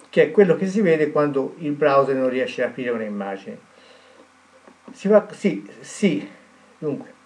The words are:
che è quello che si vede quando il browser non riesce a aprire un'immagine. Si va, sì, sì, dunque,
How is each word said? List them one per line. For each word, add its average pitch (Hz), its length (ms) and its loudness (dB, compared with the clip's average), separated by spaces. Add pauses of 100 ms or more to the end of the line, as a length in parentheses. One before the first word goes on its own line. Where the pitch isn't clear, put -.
(100)
che 160 140 4
è 151 60 0
quello 190 260 4
che 190 100 -4
si 196 160 0
vede 156 280 2
quando 143 480 -2
il 147 140 -6
browser 139 420 2
non 131 140 0
riesce 127 340 -4
a 120 40 0
aprire 120 240 -6
un'immagine. 104 680 -8 (1300)
Si - 180 -6
va, 202 220 6
sì, - 360 -4 (140)
sì, - 480 -2 (480)
dunque, 143 380 -8 (120)